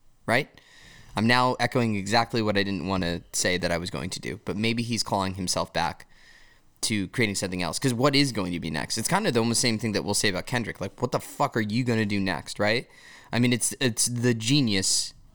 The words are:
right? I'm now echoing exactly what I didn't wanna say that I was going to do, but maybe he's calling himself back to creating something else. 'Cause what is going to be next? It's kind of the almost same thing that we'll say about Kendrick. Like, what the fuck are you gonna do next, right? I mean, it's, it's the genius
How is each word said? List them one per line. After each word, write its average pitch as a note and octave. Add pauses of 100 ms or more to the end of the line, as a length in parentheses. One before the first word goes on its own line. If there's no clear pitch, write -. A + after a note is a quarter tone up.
(260)
right? B2 (680)
I'm G#2+
now B2+
echoing A#2
exactly A2+
what G#2
I G2
didn't G2
wanna F2+ (100)
say F2+
that F2+
I E2+
was F2
going C2+
to -
do, B1+
but F#2
maybe A#2
he's A2+
calling F#2+
himself F2
back D#2+ (760)
to G2+
creating G#2
something F2+
else. E2
'Cause C3
what C3
is C#3
going F#2
to E2+
be E2
next? D#2
It's A2+
kind G3+
of D#3+
the A#2
almost A2+
same A2+
thing A2
that F2+
we'll G2
say G#2+
about F2+
Kendrick. A#2+
Like, -
what A#2+
the B2+
fuck -
are A#2
you A2
gonna A2+
do G2+
next, F#2
right? G#2 (460)
I A#2
mean, B2
it's, -
it's B2
the A#2+
genius A2 (200)